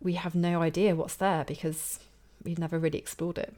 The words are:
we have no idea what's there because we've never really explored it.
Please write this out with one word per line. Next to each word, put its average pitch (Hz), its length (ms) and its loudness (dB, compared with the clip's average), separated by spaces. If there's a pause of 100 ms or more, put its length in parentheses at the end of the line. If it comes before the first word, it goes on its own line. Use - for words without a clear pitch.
we 180 140 0
have 175 200 -4
no 175 260 4
idea 170 340 4
what's - 200 -2
there 180 300 2
because - 560 -6 (420)
we've 170 160 -2
never 165 200 -2
really 160 200 2
explored - 400 -6
it. - 200 -6